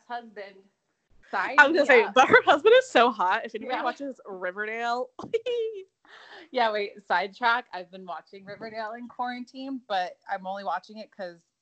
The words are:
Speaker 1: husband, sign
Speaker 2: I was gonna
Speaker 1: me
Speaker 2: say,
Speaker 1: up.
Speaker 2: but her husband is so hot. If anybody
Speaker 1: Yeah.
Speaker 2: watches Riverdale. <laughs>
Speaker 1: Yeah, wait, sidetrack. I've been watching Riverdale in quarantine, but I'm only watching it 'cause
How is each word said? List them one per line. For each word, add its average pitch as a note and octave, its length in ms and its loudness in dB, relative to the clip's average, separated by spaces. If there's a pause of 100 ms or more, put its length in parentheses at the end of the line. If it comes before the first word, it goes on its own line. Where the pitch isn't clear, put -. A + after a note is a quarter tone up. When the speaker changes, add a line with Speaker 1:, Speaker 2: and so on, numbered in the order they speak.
Speaker 1:
husband, G#3 480 -14 (760)
sign G#3 260 -2
Speaker 2:
I D4 100 8
was D4 80 2
gonna D4 80 4
Speaker 1:
me - 20 2
Speaker 2:
say, A#3 220 6
Speaker 1:
up. - 0 -
Speaker 2:
but B3 220 4
her A#4+ 140 8
husband F4+ 340 6
is B4+ 120 2
so A#3+ 220 6
hot. G#3 340 -2
If A#3 100 -12
anybody A3 140 -10
Speaker 1:
Yeah. B3 120 -4
Speaker 2:
watches B3+ 440 -6
Riverdale. A3 840 -6 (120)
<laughs> A4+ 680 -6 (600)
Speaker 1:
Yeah, A#3 200 0
wait, G#3 360 -8
sidetrack. G#3 640 -2
I've F3+ 160 -14
been F#3+ 160 -18
watching F3+ 400 -16
Riverdale G#3+ 480 -12
in A#3+ 140 -14
quarantine, B3 800 -10
but F3+ 320 -6 (120)
I'm F#3+ 140 -8
only G3 180 -10
watching F#3+ 360 -8
it G3+ 120 -16
'cause F3 300 -14 (200)